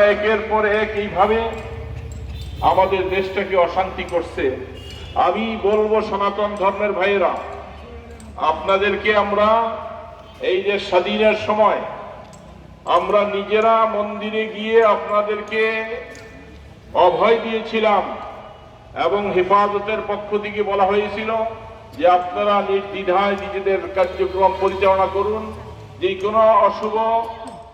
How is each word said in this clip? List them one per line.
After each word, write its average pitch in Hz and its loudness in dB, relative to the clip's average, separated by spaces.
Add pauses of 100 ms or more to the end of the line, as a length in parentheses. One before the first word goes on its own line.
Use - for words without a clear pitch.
(120)
একের 208 0 (100)
পর 214 2 (180)
এক 214 -2 (120)
এইভাবে 208 2 (1300)
আমাদের 185 2 (120)
দেশটাকে 190 -2 (120)
অশান্তি 185 -4
করছে। 165 -2 (840)
আমি 208 2 (240)
বলবো, 214 4 (120)
সনাতন 202 -2 (100)
ধর্মের 202 0
ভাইয়েরা, 190 2 (1200)
আপনাদেরকে 196 0 (120)
আমরা 208 2 (1000)
এই 190 2
যে 202 2 (140)
স্বাধীনের 208 4 (100)
সময় 208 4 (1160)
আমরা 190 2 (160)
নিজেরা 214 2 (220)
মন্দিরে 208 -4 (120)
গিয়ে 220 2 (160)
আপনাদেরকে 208 -2 (1400)
অভয় 196 4
দিয়েছিলাম 220 0 (1000)
এবং 202 2 (120)
হেফাজতের 202 2 (100)
পক্ষ 202 -6 (140)
থেকে 208 -4 (100)
বলা 196 0
হয়েছিল 208 -2 (680)
যে 202 0 (140)
আপনারা 208 0 (160)
নির্দ্বিধায় 196 0
নিজেদের 196 -2 (160)
কার্যক্রম 185 2 (100)
পরিচালনা 190 2 (100)
করুন, 214 -2 (580)
যে 185 0 (120)
কোনো 214 2 (260)
অশুভ 208 -2 (800)